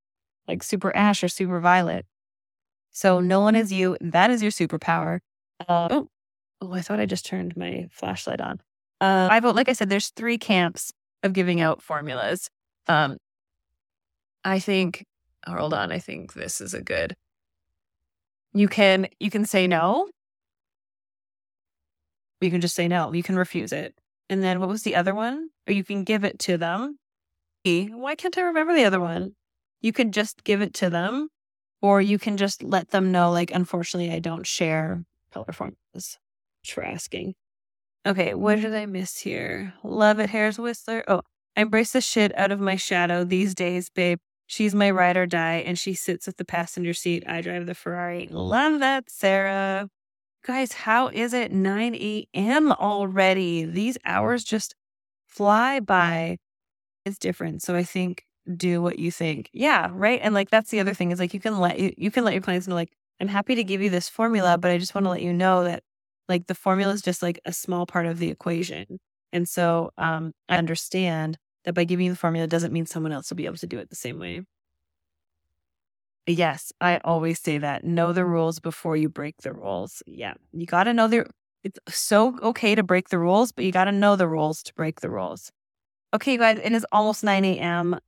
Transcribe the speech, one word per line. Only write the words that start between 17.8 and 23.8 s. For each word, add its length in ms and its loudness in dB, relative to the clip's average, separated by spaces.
you 140 6
can, 400 4
you 100 -2
can 160 -2
say 220 2
no. 420 2
You 80 4
can 100 2
just 160 0
say 120 0
no. 260 0
You 100 0
can 140 -2
refuse 340 -2
it. 220 -6